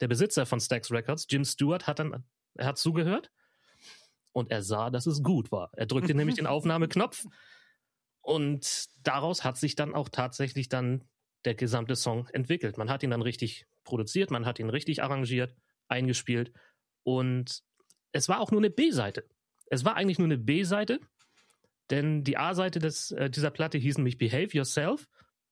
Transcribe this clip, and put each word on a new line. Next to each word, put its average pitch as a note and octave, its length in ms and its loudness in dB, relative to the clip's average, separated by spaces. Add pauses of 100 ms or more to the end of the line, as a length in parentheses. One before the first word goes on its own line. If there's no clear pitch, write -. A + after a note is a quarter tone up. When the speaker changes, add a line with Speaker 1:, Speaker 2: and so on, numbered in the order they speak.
Speaker 1:
der B2+ 80 2
Besitzer B2+ 360 4
von B2 160 0
Stax - 300 0
Records, A#2 400 -2
Jim C#3+ 160 2
Stewart, D3+ 400 0
hat D3+ 120 -2
dann, D#3 260 -4 (320)
er B2 100 -2
hat C#3 100 -2
zugehört E3+ 540 0 (1040)
und B2 180 -2
er G#2+ 120 -2
sah, G#2+ 280 -2
dass B2 160 -2
es D3 160 0
gut C3+ 280 2
war. F2+ 220 -4
Er - 140 -4
drückte C3+ 280 0
nämlich D3+ 220 2
den D#3 100 -2
Speaker 2:
<laughs> - 0 -
Speaker 1:
Aufnahmeknopf D#3+ 760 0 (960)
und D3 640 0 (160)
daraus D3 420 0
hat B2+ 120 -2
sich - 200 0
dann D3+ 180 -2
auch D3 160 -2
tatsächlich B2+ 580 -2
dann B2+ 360 0 (420)
der A#2+ 80 2
gesamte A#2+ 420 0
Song A#2+ 380 -2
entwickelt. C3 420 -2
Man A2 140 -2
hat C3+ 120 -2
ihn C3+ 80 0
dann A#2 120 0
richtig A#2+ 440 -4 (180)
produziert, C3 460 -2
man - 140 -2
hat A#2+ 140 -2
ihn A2+ 100 -4
richtig C#3+ 340 -2
arrangiert, B2+ 540 -2 (320)
eingespielt B2 640 -2 (500)
und B2+ 600 -2 (500)
es C#3+ 160 -2
war F#3+ 120 4
auch G#3+ 100 0
nur G#3+ 100 4
eine G#3+ 100 4
B-Seite. D3 560 0 (420)
Es B2+ 160 0
war A3 120 4
eigentlich F#3+ 220 2
nur F3+ 80 4
eine D3+ 120 4
B-Seite, F#3+ 640 2 (920)
denn D3 340 0
die C3+ 120 0
A-Seite F3+ 420 0
des, D#3 340 -2
äh, C#3 180 0
dieser D3 200 0
Platte D#3 280 -2
hieß C#3 200 0
nämlich B2 180 2
Behave B2 360 0
Yourself, D3+ 560 0 (440)